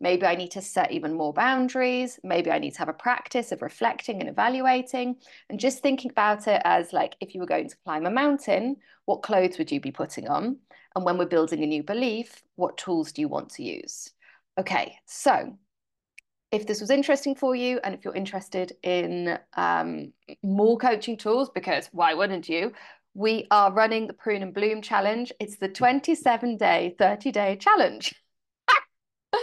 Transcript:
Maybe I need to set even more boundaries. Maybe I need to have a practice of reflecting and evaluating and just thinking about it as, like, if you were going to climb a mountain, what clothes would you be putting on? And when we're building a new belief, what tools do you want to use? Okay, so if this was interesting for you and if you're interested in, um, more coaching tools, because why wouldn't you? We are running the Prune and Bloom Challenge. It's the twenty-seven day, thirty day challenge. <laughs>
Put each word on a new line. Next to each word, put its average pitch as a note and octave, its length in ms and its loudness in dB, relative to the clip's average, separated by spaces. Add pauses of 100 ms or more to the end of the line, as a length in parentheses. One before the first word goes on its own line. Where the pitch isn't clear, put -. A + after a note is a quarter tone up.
Maybe F3+ 220 2
I F3 100 4
need F3 180 -6
to G3 100 -8
set - 300 -2
even D#3 200 -4
more D3+ 220 -2
boundaries. B3+ 880 0
Maybe E3+ 260 0
I D#3 80 2
need D3 140 -4
to - 60 -16
have E3+ 100 -4
a D#3 60 -6
practice - 580 -4
of - 80 -6
reflecting A3 600 -4
and - 100 -6
evaluating B3+ 840 0 (340)
and G#3 100 -8
just C4 220 0
thinking C4+ 280 0
about G#3 380 2
it G3+ 160 4
as, E3+ 300 2
like, E3 260 0
if F#3+ 140 -10
you F#3 60 -8
were F3 60 -4
going D#3+ 220 0
to - 160 -18
climb D#3+ 220 -4
a F#3 40 0
mountain, C4 680 0 (280)
what G3 180 -2
clothes F#3 360 2
would D#3+ 120 -4
you C#3 80 -2
be C3+ 120 -6
putting C3 360 -8
on? F#3+ 300 -2 (380)
And F#3 100 -2
when F3+ 140 2
we're F3 80 2
building E3 360 2
a D3+ 40 0
new D3+ 160 -2
belief, A3+ 600 -4 (140)
what F3+ 220 -4
tools E3 340 -4
do - 80 -8
you D3+ 80 -2
want - 220 -8
to - 120 -14
use? - 480 -12 (460)
Okay, F#3 480 -2
so - 540 0 (920)
if G#3+ 160 -2
this G#3 140 -4
was G#3 100 -4
interesting C#4 440 2
for C4 200 0
you B3 300 -2
and F#3+ 100 -6
if - 80 -16
you're - 120 -8
interested F#3+ 580 -6 (100)
in, F3 560 -2 (140)
um, E3 640 -2 (280)
more G#3 360 4
coaching A#3 400 0
tools, B3+ 320 0
because F3+ 420 -4
why E3 220 2
wouldn't F#3 340 -2
you? F3 240 -2 (400)
We A3 380 0
are G3+ 200 8
running A3 360 2
the - 80 -12
Prune G#3 280 -2
and F3+ 120 -8
Bloom G#3+ 260 0
Challenge. G#3+ 580 0
It's G#3+ 200 -10
the F#3+ 100 -4
twenty-seven B3 880 2
day, F3 420 2
thirty G#3 340 2
day G3 240 0
challenge. C#4+ 600 2
<laughs> - 60 -20 (1200)